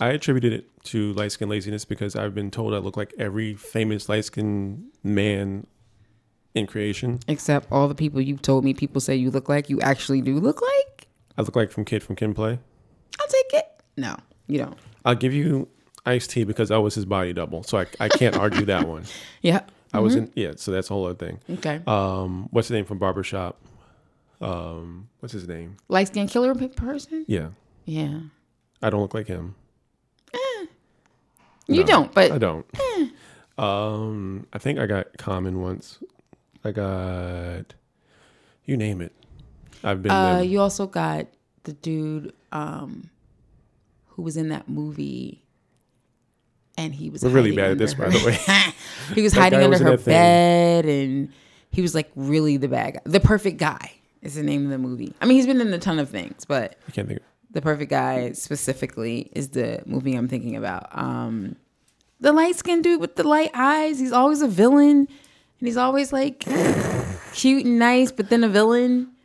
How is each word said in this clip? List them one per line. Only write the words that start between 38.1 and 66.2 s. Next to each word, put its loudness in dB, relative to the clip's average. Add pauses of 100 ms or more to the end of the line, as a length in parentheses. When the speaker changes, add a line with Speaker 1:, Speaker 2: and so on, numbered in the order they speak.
Speaker 1:
you -4
name -4
it. -10 (720)
I've -2
been 0
Speaker 2:
Uh, 4
Speaker 1:
there. 0
Speaker 2:
you 0
also 0
got -4 (360)
the -12
dude, -6 (180)
um, -10 (960)
who -12
was -6
in -4
that -8
movie, -8 (1300)
and -8
he -10
was -6
Speaker 1:
We're 2
really 6
Speaker 2:
hiding -2
Speaker 1:
bad 4
at 0
this, 0
Speaker 2:
under -4
Speaker 1:
by 0
the 4
Speaker 2:
her 2 (400)
Speaker 1:
way. -2
Speaker 2:
<laughs> -20 (320)
He 4
was 4
Speaker 1:
That 6
Speaker 2:
hiding 8
Speaker 1:
guy 8
Speaker 2:
under 8
Speaker 1:
was 6
in 6
Speaker 2:
her 8
Speaker 1:
that -12
thing. 4
Speaker 2:
bed, 8
and 0 (420)
he 0
was, 0
like, -2
really 2
the 0
bad -2
guy. -16
The 4
Perfect 4
Guy -4 (300)
is -12
the -4
name 0
of -2
the -4
movie. -6
I -2
mean, 8
he's 6
been 2
in 0
a -2
ton 0
of -2
things, -10
but -4 (100)
Speaker 1:
I -14
can't -6
think -8
of -14 (260)
Speaker 2:
The -6
Perfect -2
Guy -2
specifically -6
is -6
the -4
movie -2
I'm -2
thinking -6
about. -8 (100)
Um, -6 (640)
the 6
light-skinned 2
dude 4
with -6
the 2
light 2
eyes, 2
he's -2
always 4
a 4
villain, 8
and -4
he's -4
always, 0
like, -2